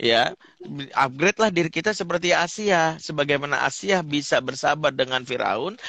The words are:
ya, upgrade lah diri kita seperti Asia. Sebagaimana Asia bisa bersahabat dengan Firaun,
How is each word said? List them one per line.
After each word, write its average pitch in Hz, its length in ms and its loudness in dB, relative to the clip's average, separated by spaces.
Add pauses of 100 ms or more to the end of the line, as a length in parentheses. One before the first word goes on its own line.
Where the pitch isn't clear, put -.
ya, 120 320 4 (640)
upgrade 135 400 2
lah 220 160 4
diri 165 160 0
kita 165 240 -2
seperti 175 400 0
Asia. 170 640 2
Sebagaimana 143 680 0
Asia 185 360 0
bisa 147 400 0
bersahabat 147 560 0
dengan 131 260 0
Firaun, 123 540 -4 (120)